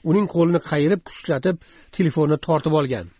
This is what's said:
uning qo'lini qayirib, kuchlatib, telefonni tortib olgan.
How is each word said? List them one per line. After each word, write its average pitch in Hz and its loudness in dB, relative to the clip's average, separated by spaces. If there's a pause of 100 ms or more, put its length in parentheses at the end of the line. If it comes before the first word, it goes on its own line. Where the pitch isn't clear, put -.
uning 190 2
qo'lini 170 2
qayirib, 160 0
kuchlatib, 170 -4 (380)
telefonni 151 2
tortib 156 0
olgan. 127 -2 (140)